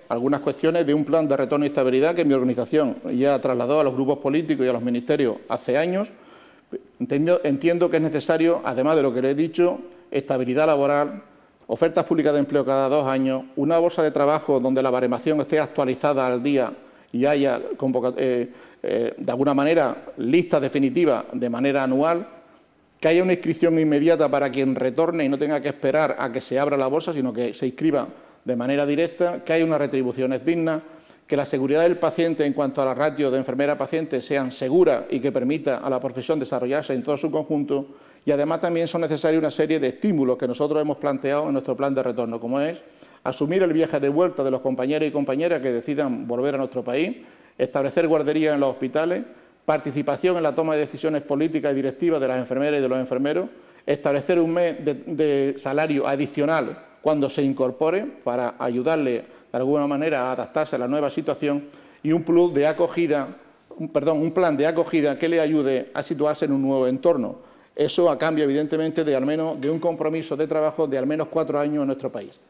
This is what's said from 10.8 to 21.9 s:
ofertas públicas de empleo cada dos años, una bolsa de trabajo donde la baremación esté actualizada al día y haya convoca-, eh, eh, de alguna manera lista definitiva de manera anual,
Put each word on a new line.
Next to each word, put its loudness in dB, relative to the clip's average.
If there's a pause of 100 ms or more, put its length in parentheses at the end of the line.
ofertas 0
públicas 2
de 2
empleo 2
cada 2
dos 2
años, 0 (100)
una 2
bolsa 2
de 2
trabajo 2
donde 2
la 0
baremación 0
esté 0
actualizada 0
al 0
día 2 (400)
y 0
haya 2 (160)
convoca-, 0
eh, 0 (340)
eh, -2
de -4
alguna 2
manera 0
lista 2
definitiva 2
de -2
manera 0
anual, 2 (720)